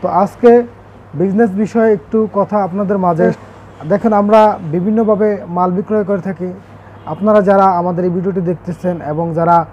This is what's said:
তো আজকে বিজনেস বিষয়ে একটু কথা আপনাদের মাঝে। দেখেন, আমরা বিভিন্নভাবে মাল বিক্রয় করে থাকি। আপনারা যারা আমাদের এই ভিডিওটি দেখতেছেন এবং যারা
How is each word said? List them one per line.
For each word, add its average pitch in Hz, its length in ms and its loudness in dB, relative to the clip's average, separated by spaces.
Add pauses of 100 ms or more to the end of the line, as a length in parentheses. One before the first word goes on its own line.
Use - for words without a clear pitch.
তো 180 60 -2
আজকে 214 540 4 (520)
বিজনেস 196 360 0
বিষয়ে 220 420 0
একটু 220 400 -2
কথা 202 300 -2
আপনাদের 190 360 -2
মাঝে। 175 340 2 (560)
দেখেন, 202 240 0
আমরা 208 460 4 (120)
বিভিন্নভাবে 208 680 0 (100)
মাল 180 220 -2
বিক্রয় 208 340 -2
করে 196 160 -2
থাকি। 180 320 -8 (540)
আপনারা 208 340 2
যারা 196 240 4
আমাদের 180 400 0
এই 180 60 0
ভিডিওটি 185 300 -4
দেখতেছেন 175 600 -6
এবং 156 340 -6
যারা 165 380 2